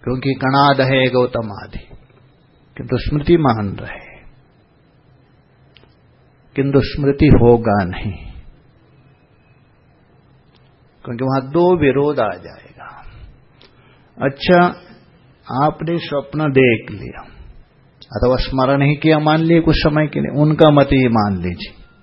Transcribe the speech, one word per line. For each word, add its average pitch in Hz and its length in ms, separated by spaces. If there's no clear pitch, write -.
क्योंकि 131 300
कणाद 139 480
है 131 280
गौतम 123 400
आदि, - 160
किंतु 123 200
स्मृति 151 400
महान 110 380
रहे, - 400
किंतु 139 280
स्मृति - 420
होगा 113 580
नहीं, 90 480
क्योंकि 123 180
वहां 135 280
दो 175 260
विरोध 143 420
आ 107 100
जाएगा। - 760
अच्छा, 175 560
आपने 156 340
स्वप्न 143 420
देख 131 520
लिया - 400
अथवा 127 300
स्मरण 135 460
ही 143 140
किया, 156 240
मान 151 200
लिए 165 220
कुछ 160 160
समय 151 300
के 143 120
लिए, 143 220
उनका 151 300
मत 143 160
ही 131 200
मान 104 300
लीजिए। 87 480